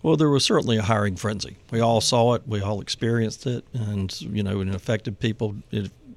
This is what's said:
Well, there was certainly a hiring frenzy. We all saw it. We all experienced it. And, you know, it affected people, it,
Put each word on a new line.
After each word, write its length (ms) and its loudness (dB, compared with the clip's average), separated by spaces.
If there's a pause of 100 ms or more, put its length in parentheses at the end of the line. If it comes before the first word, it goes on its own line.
Well, 160 4
there 120 6
was 140 4
certainly 320 4
a 60 2
hiring 340 2
frenzy. 400 -6 (160)
We 80 0
all 220 4
saw 320 4
it. 120 -2
We 140 -4
all 220 -2
experienced 640 -2
it. 160 -4 (100)
And, 460 -4
you 240 -4
know, 160 -2
it 160 -2
affected 440 -4
people, 360 -2 (160)
it, 200 -4 (260)